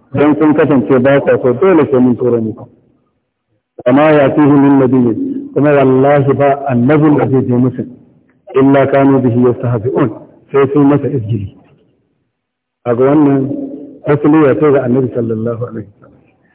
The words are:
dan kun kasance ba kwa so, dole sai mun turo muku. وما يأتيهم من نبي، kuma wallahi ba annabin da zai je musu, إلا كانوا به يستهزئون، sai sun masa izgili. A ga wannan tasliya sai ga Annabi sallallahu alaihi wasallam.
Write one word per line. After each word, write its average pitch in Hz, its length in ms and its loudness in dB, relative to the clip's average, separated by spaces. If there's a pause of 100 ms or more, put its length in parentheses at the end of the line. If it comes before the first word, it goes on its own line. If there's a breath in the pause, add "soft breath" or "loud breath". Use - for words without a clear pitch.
(140)
dan 143 220 0
kun 151 180 0
kasance 139 460 0
ba 139 200 2
kwa 127 220 0
so, 127 120 0
dole 165 380 2
sai 127 80 0
mun 123 160 2
turo 120 260 -2
muku. 110 240 -10 (1200)
وما 143 220 2
يأتيهم 147 540 2
من 139 160 4
نبي، 123 380 0 (360)
kuma 143 180 0
wallahi 135 600 2
ba 139 360 -2
annabin 147 480 2
da 123 100 -2
zai 127 180 0
je 127 80 -2
musu, 123 300 -2 (720)
إلا 135 300 4
كانوا 139 340 2
به 123 300 0
يستهزئون، 120 600 -4 (420)
sai 139 220 0
sun 147 140 2
masa 143 200 0
izgili. 107 480 -6 (1300)
A 120 100 -2
ga 123 80 0
wannan 139 460 2 (560)
tasliya 147 540 2
sai 151 120 2
ga 135 120 0
Annabi 123 320 -2
sallallahu 113 520 -6
alaihi 107 200 -14
wasallam. - 340 -20 (340)